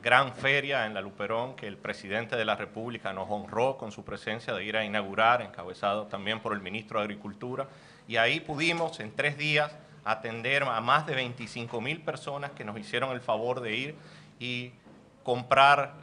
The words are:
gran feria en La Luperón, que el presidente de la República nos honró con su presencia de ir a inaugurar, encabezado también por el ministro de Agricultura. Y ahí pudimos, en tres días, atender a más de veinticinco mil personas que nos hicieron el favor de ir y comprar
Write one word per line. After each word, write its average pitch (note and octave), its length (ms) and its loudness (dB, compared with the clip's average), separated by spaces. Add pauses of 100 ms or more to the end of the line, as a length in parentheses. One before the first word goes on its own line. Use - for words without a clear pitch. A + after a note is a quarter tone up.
gran B2 320 6
feria C#3 540 2
en G#2+ 80 -4
La G2 60 -4
Luperón, G#2+ 560 -4
que A2+ 100 -10
el G2 100 -8
presidente G#2+ 600 -4
de A2 80 2
la G#2+ 100 2
República A2 580 -6
nos F#2 160 -6
honró G#2 480 0
con A2 140 -10
su G2+ 140 -14
presencia A2 500 -6
de F#2+ 100 -4
ir G#2+ 120 -2
a A2 80 2
inaugurar, G#2+ 580 4
encabezado G2+ 640 -2
también G#2 320 -4
por G#2+ 140 -4
el G#2 80 -2
ministro G#2+ 400 -4
de G#2+ 60 0
Agricultura. G#2+ 600 -8 (400)
Y A2+ 120 0
ahí B2+ 200 4
pudimos, E3 640 0
en A2+ 160 -8
tres C#3 200 0
días, D3 380 2 (300)
atender A#2 580 0
a A#2+ 180 0
más C#3 240 6
de D3+ 120 -2
veinticinco A#2+ 640 -4
mil D3+ 200 -4
personas C#3+ 520 -6
que C3 120 -12
nos G#2+ 140 -8
hicieron A#2+ 320 -2
el B2 100 -4
favor A#2+ 400 0
de A2 160 -2
ir C#3 180 -4 (460)
y B2 300 -6 (540)
comprar C3+ 800 6